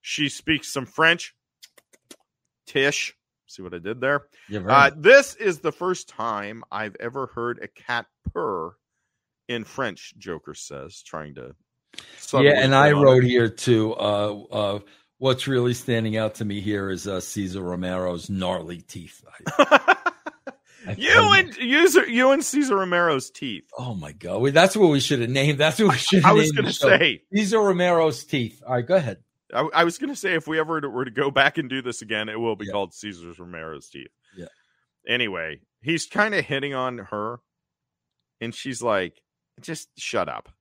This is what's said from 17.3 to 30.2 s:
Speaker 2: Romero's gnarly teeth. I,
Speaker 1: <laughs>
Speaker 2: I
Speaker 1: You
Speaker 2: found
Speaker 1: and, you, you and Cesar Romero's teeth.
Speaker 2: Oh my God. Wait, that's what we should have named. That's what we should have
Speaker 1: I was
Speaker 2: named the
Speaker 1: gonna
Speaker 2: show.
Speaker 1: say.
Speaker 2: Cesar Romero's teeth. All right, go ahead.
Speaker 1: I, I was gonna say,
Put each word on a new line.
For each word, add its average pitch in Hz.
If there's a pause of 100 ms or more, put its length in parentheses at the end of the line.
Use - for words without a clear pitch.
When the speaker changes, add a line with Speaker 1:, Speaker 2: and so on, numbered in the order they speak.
Speaker 2:
Romero's 90
gnarly 90
teeth. - (340)
I, - (100)
Speaker 1:
<laughs> -
Speaker 2:
I 104
Speaker 1:
You 247
Speaker 2:
found 415
Speaker 1:
and, -
you, 285
you 254
and 277
Cesar 262
Romero's 175
teeth. 110 (120)
Speaker 2:
Oh 123
my 76
God. 95
Wait, 139
that's 185
what 202
we 143
should 135
have 117
named. 135
That's 151
what 214
we 127
should 175
have 190
Speaker 1:
I -
was -
Speaker 2:
named 151
the -
Speaker 1:
gonna -
Speaker 2:
show. -
Speaker 1:
say. 143 (100)
Speaker 2:
Cesar 214
Romero's 175
teeth. 123
All 127
right, 120
go 180
ahead. 123 (360)
Speaker 1:
I, 143
I 165
was 170
gonna 285
say, 190